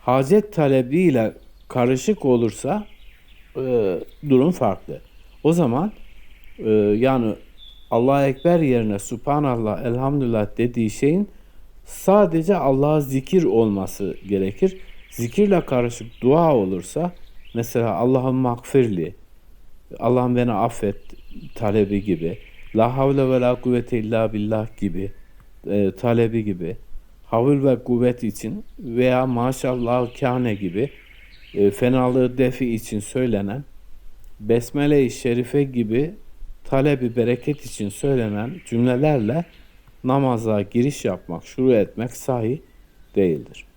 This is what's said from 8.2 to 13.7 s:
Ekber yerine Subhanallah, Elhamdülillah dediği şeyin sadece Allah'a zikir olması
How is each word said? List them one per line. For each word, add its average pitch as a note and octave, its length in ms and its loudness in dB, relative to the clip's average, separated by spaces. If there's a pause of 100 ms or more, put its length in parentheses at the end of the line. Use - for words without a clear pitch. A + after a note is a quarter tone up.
Ekber E3 360 2
yerine A#2 380 2
Subhanallah, A#2+ 840 -2
Elhamdülillah B2 760 -2
dediği A#2 320 0
şeyin E3+ 380 0 (560)
sadece F#3 720 2
Allah'a C#3+ 440 2
zikir C3+ 440 0
olması G2+ 720 0 (120)